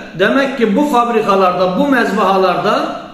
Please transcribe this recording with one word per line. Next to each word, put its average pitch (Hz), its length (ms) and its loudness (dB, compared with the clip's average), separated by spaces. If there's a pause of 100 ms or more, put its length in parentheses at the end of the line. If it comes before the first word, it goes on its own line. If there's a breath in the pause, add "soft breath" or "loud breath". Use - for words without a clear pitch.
(180)
demek 254 400 0
ki 214 180 2
bu 294 80 2
fabrikalarda, 196 920 0
bu 285 100 0
mezbahalarda 196 1120 0 (140)